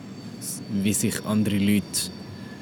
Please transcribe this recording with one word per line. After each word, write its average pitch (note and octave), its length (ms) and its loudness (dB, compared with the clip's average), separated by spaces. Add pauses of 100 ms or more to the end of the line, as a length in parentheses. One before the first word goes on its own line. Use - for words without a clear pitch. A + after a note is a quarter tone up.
(400)
s-, - 300 -8
wie G2+ 240 2
sich - 320 0
andere G#2 320 4
Leute G2+ 540 2 (500)